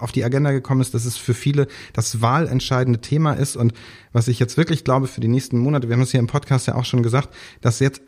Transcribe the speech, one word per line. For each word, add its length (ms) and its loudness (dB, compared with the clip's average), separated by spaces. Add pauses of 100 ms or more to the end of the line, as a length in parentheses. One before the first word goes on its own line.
auf 120 -8
die 120 0
Agenda 260 2
gekommen 300 0
ist, 140 -2
dass 100 -2
es 140 -4
für 160 -2
viele 320 0 (260)
das 300 -2
wahlentscheidende 800 2
Thema 320 0
ist. 220 -2
Und 180 2 (400)
was 140 2
ich 100 0
jetzt 180 -2
wirklich 260 0
glaube 260 0
für 120 -10
die 80 0
nächsten 300 0
Monate, 320 0
wir 60 0
haben 60 2
es 80 -2
hier 100 2
im 60 2
Podcast 420 -2
ja 60 -2
auch 120 -2
schon 160 2
gesagt, 320 0 (260)
dass 200 0
jetzt 280 0